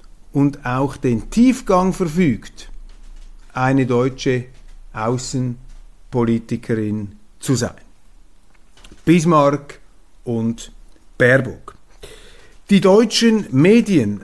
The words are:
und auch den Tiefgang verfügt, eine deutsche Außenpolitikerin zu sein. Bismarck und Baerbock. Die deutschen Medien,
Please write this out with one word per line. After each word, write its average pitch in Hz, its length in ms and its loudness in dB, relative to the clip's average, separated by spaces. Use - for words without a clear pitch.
und 139 340 -2
auch 127 320 -4
den 117 320 -4
Tiefgang 196 640 2
verfügt, 160 760 -2
eine 131 320 2
deutsche 127 580 0
Außenpolitikerin 117 2250 -4
zu 139 140 -2
sein. 113 160 -2
Bismarck 151 720 2
und 117 480 -6
Baerbock. 127 600 0
Die 196 140 4
deutschen 214 680 4
Medien, 147 720 2